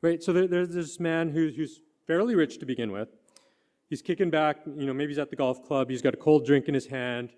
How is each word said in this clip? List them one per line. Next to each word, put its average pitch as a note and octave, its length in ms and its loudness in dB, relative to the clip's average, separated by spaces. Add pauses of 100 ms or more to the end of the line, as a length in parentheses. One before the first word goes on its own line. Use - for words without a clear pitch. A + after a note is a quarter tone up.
Right? E3 180 2
So E3+ 120 0
there, F#3 140 4
there's F3 220 0
this E3+ 300 -8
man E3 300 0
who, D#3 200 0
who's D3+ 320 -8 (240)
fairly G#3 300 2
rich D#3+ 240 2
to C#3 80 -10
begin A#2 240 -4
with. G#2 180 -6 (800)
He's C#3+ 140 -8
kicking F3+ 260 0
back, D3+ 380 2
you C#3+ 180 -6
know, C3+ 80 -2
maybe C#3+ 200 -4
he's C#3 40 -4
at C#3+ 140 -4
the C#3+ 40 -12
golf B2+ 300 -2
club, C3+ 240 0
he's B2+ 140 -6
got C3 100 4
a - 40 -8
cold D3+ 280 4
drink C3+ 220 4
in C#3+ 80 -2
his C3+ 100 0
hand B2 520 -6